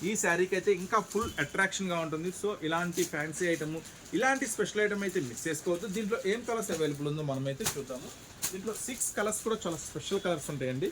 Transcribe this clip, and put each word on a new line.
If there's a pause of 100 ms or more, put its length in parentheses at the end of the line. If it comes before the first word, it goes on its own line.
ఈ (120)
శారీకి
అయితే (120)
ఇంకా (120)
ఫుల్ (120)
అట్రాక్షన్గా
ఉంటుంది. (120)
So, (180)
ఇలాంటి (100)
ఫ్యాన్సీ
ఐటమ్, (400)
ఇలాంటి
స్పెషల్
ఐటమ్
అయితే
మిస్
చేసుకోవద్దు.
దీంట్లో (140)
ఏం
కలర్స్
అవైలబుల్
ఉందో
మనమైతే (100)
చూద్దాము. (420)
దీంట్లో (120)
సిక్స్ (100)
కలర్స్
కూడా
చాలా
స్పెషల్
కలర్స్
ఉంటాయండి.